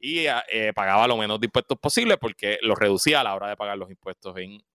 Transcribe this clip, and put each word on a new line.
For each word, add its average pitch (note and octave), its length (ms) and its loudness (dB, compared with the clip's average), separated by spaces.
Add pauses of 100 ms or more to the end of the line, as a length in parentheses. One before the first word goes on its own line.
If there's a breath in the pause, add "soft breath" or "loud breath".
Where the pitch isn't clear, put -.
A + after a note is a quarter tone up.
y, D#3 260 -2
eh, A2 480 0
pagaba G2+ 320 4
lo B2 100 2
menos G#2+ 220 -2
de A#2 80 0
impuestos B2 320 -2
posible G#3+ 400 2
porque G#2 440 -4
los G#2+ 140 2
reducía G#2+ 440 4
a B2 40 0
la G2+ 120 -2
hora G2+ 140 -8
de G#2 60 -8
pagar G2+ 220 -6
los F#2 100 -10
impuestos F#2+ 480 -14
en, F#2+ 240 -12 (140)